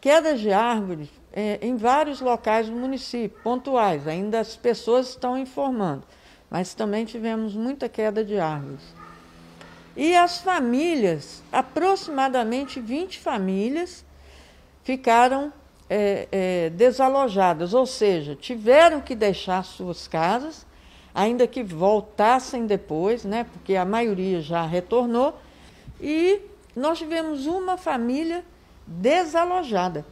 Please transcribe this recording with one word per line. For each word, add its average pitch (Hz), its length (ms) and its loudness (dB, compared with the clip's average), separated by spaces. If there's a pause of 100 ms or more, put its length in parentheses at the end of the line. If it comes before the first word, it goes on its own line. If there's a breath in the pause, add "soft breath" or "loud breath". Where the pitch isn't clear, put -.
quedas 302 380 4
de 214 140 0
árvores, 196 560 0 (220)
é, 208 300 -4
em 247 160 -2
vários 269 460 2
locais 233 460 0
do 226 60 -8
município, 247 680 -6
pontuais. 226 640 0
Ainda 202 320 -4
as 214 160 -6
pessoas 240 540 0
estão 247 280 -6
informando, 254 640 -4 (480 soft breath)
mas 180 240 -6
também 214 300 -2
tivemos 220 500 -6
muita 247 340 -6
queda 214 360 -2
de 202 140 -4
árvores. 143 420 -4 (1120 loud breath)
E 330 220 2
as 349 220 4
famílias, 262 1040 0 (100)
aproximadamente 269 1300 0
vinte 277 400 -6
famílias, 233 840 -4 (800 soft breath)
ficaram, 262 680 2 (360)
é, 202 440 0
é, 180 380 0
desalojadas, 202 1040 2
ou 254 120 4
seja, 175 480 0
tiveram 262 680 6
que 262 140 -8
deixar 196 500 0
suas - 440 -12
casas, 226 580 -2 (480 soft breath)
ainda 233 320 2
que 247 160 -6
voltassem 214 1040 0
depois, 202 580 -2
né, 220 280 -4
porque - 240 -2
a 185 80 2
maioria 190 560 -2
já 165 260 -2
retornou, 233 720 0 (640 loud breath)
e 339 400 2 (340)
nós 302 240 -2
tivemos 311 480 -4
uma 370 300 -2
família 320 680 -4 (420 soft breath)
desalojada 262 1300 0